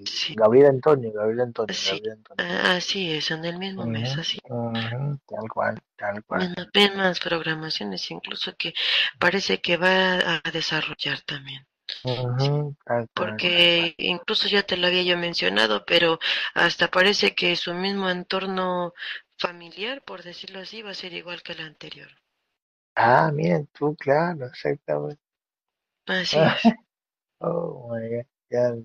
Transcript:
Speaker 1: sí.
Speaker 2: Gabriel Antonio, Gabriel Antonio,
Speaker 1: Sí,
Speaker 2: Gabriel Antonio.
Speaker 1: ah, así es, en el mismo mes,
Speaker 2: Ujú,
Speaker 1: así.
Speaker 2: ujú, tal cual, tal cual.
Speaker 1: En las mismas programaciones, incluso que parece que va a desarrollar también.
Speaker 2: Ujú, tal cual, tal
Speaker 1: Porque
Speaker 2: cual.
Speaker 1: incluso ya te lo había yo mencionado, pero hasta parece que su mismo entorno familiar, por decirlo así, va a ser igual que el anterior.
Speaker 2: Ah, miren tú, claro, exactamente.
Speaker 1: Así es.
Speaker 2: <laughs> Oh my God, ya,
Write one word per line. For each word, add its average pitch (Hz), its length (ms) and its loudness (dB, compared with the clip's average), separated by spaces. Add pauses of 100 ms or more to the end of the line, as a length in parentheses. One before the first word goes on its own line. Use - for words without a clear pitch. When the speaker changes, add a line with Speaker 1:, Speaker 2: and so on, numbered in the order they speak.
Speaker 1:
sí. - 300 -6
Speaker 2:
Gabriel 113 320 8
Antonio, 131 460 4
Gabriel 110 280 0
Antonio, 117 400 -2
Speaker 1:
Sí, - 20 -4
Speaker 2:
Gabriel 107 300 -4
Antonio. 170 320 -8
Speaker 1:
ah, 180 300 2
así 175 360 -2
es, 151 200 -2
en 160 140 -4
el 170 120 -4
mismo 190 300 -6
mes, 113 240 -2
Speaker 2:
Ujú, 139 60 -4
Speaker 1:
así. - 260 -4
Speaker 2:
ujú, 120 840 -4
tal 110 280 -8
cual, 110 260 -2 (180)
tal 104 260 -6
cual. 180 220 -2
Speaker 1:
En 175 120 -6
las 175 160 -10
mismas 196 460 2
programaciones, 160 880 -4
incluso - 480 -10
que 165 160 -4 (460)
parece 190 420 2
que 175 160 2
va 185 380 4 (280)
a 165 80 -6
desarrollar 156 680 -4
también. 135 460 -12 (360)
Speaker 2:
Ujú, 131 720 0 (100)
tal 117 300 0
cual, 196 340 -4
tal 175 200 6
Speaker 1:
Porque - 20 -
Speaker 2:
cual. 170 280 2
Speaker 1:
incluso 180 480 -2
ya 202 160 4
te 190 120 -2
lo 180 120 0
había 180 160 2
yo 180 120 2
mencionado, 175 720 0
pero 170 320 4 (380)
hasta 170 340 2
parece 196 460 4
que 175 200 2
su 175 200 -4
mismo 190 340 -2
entorno 180 840 -2 (420)
familiar, 175 640 -8
por 185 200 -16
decirlo 190 380 -14
así, 208 200 -14
va 208 80 -12
a 190 60 -12
ser 180 180 -12
igual 175 300 -12
que - 80 -14
el 160 100 -12
anterior. 151 480 -16 (840)
Speaker 2:
Ah, 131 380 6
miren 160 400 0
tú, 151 220 -2
claro, 151 500 0
exactamente. 147 720 -4 (880)
Speaker 1:
Así 185 360 0
es. 151 320 6
Speaker 2:
<laughs> - 100 -20 (560)
Oh 165 480 -4
my 113 200 -6
God, 117 160 -4 (260)
ya, 123 340 2